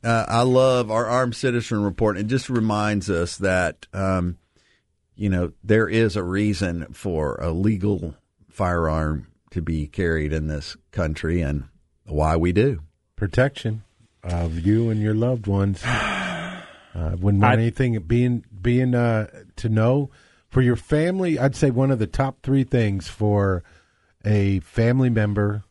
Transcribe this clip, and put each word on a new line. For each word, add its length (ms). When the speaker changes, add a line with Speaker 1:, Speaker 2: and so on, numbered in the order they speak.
Speaker 1:
uh, 200
I 160
love 460
our 160
armed 300
citizen 480
report. 340
It 100
just 220
reminds 600
us 280
that, 560
um, 440
you 140
know, 220
there 260
is 260
a 80
reason 720
for 420
a 160
legal 640
firearm 760
to 100
be 260
carried 460
in 140
this 300
country 500
and 240
why 320
we 140
do. 300
Speaker 2:
Protection 680
of 420
you 240
and 120
your 140
loved 320
ones. 400
<sighs> 60
Uh, 240
wouldn't 240
want 160
Speaker 3:
I 20
Speaker 2:
anything 380
being, 440
being, 360
uh, 320
to 120
know 400
for 140
your 120
family. 640
I'd 180
say 140
one 220
of 80
the 80
top 340
three 220
things 440
for 560
a 360
family 500
member 600